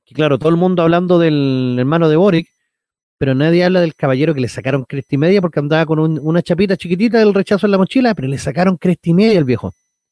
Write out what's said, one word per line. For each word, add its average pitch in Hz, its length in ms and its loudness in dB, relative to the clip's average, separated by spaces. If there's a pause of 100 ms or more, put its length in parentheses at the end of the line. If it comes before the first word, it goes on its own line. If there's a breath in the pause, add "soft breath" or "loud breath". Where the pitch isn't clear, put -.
Que - 100 -20
claro, 143 240 0
todo 151 120 -2
el 170 60 2
mundo 180 260 0
hablando 175 360 2
del 135 600 0
hermano 156 300 0
de 151 80 2
Boric, 170 320 2 (680)
pero 135 160 0
nadie 165 300 2
habla 180 180 2
del 160 120 -2
caballero 143 400 0
que 135 60 -6
le 120 80 -2
sacaron 131 360 -4
cresta - 300 -10
y 139 40 0
media 180 220 2
porque 165 200 -4
andaba 156 260 0
con 156 120 0
un, 156 240 0
una 160 200 0
chapita 175 340 -2
chiquitita 196 420 -2
del 214 160 4
rechazo 196 320 -2
en 208 60 2
la 196 60 2
mochila, 190 360 0
pero 131 140 -6
le 139 100 -4
sacaron 175 380 -2
cresta 175 340 -2
y 165 40 4
media 208 240 4
al 151 60 2
viejo. 117 280 -4 (400)